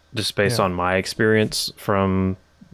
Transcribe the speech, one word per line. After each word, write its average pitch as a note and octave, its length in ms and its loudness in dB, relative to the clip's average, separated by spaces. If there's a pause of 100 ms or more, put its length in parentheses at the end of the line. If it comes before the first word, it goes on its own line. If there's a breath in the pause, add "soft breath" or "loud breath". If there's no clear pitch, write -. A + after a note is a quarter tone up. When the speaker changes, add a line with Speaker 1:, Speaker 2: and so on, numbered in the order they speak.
(140)
Speaker 1:
just G#2+ 220 -6
based G#2+ 240 2
Speaker 2:
Yeah. G#2 60 2
Speaker 1:
on F2+ 80 -2
my F2+ 240 0
experience A2 800 0
from F#2+ 580 0 (380)